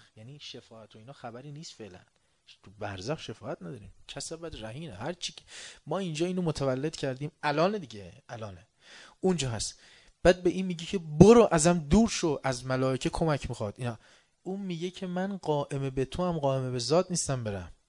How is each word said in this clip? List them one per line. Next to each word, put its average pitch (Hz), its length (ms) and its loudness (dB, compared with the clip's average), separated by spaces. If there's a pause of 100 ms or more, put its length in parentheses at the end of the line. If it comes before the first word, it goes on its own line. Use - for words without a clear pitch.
(160)
یعنی 123 240 -20
شفاعت 113 560 -18
و 113 40 -20
اینا 117 140 -20
خبری 135 380 -14
نیست 151 220 -16
فعلاً. 92 260 -16 (640)
تو 98 160 -20
برزخ 104 400 -6
شفاعت 123 420 -12
نداریم. 135 320 -14 (140)
کسبت 160 480 -12
رهینه. 123 380 -12
هر 120 200 -8
چی - 200 -10
که - 100 -20 (440)
ما 156 100 -2
اینجا 170 280 -2
اینو 185 160 -2
متولد 143 540 0
کردیم، 139 360 -6 (120)
الان 160 340 2
دیگه، 110 360 -12 (160)
الانه. 107 380 -12 (540)
اونجا 160 280 0
هست. 110 300 -6 (440)
بعد 180 200 6
به 180 60 4
این 185 160 -2
میگی 170 200 -6
که 196 120 -4
برو 185 540 10
ازم 170 280 4
دور 180 300 4
شو، 151 340 -2
از 127 220 -2
ملائکه 131 440 0
کمک 151 400 0
می‌خواد. 113 280 -6
اینا. 117 220 -6 (440)
اون 190 180 -8
میگه 180 280 -6
که 185 180 -10
من 185 300 -4
قائم 143 520 -2
به 131 160 -2
تو - 180 -4
هم، 175 160 0
قائم 135 320 0
به 123 80 -4
ذات 156 320 2
نیستم 139 320 -2
برم. 98 280 -6 (180)